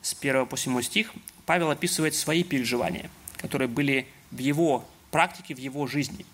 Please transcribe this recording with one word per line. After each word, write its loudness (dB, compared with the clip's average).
с -4
первого 2
по -8
седьмой 0
стих, -2
Павел 4
описывает 0
свои 2
переживания, 0
которые -2
были 0
в -12
его 2
практике, 0
в -10
его -4
жизни. -2